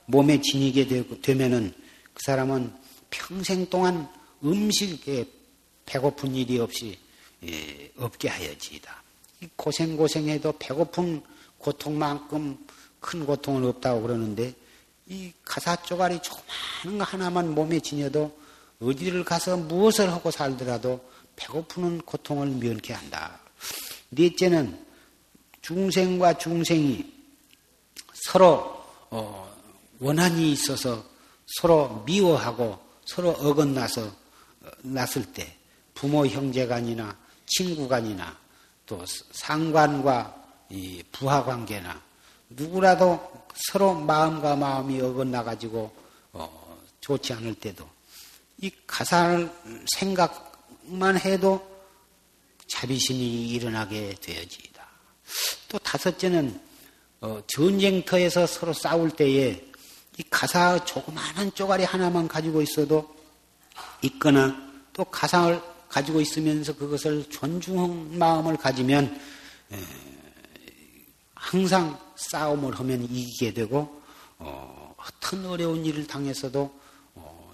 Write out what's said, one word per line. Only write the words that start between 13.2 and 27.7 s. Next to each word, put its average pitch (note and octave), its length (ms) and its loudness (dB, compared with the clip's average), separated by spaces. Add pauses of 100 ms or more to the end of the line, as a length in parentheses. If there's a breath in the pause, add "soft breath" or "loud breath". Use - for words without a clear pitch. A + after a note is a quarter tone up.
고통은 C#3 400 0
없다고 B2 360 0
그러는데 A2+ 520 -2 (540 soft breath)
이 F#3 240 -14 (120)
가사 - 320 -2
쪼가리 F3+ 460 0
조그마한 - 760 -10
거 G3 60 0
하나만 F3+ 500 -2
몸에 D#3 260 2
지녀도 D3 560 -2 (440 loud breath)
어디를 E3+ 440 -2
가서 F3 340 0
무엇을 F3+ 540 4
하고 E3+ 200 -2
살더라도 B2+ 720 -4 (320 loud breath)
배고프는 E3+ 680 -6
고통을 C#3+ 460 -4
면케 A#2+ 460 -4
한다. D#2 460 -10 (680 loud breath)
넷째는 E3 760 2 (800 soft breath)
중생과 F3+ 760 2
중생이 D#3+ 760 0 (1040)